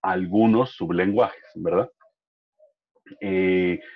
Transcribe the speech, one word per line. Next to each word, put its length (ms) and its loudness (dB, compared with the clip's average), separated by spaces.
Algunos 680 2
sublenguajes, 720 -2
¿verdad? 340 -2
Eh, 580 0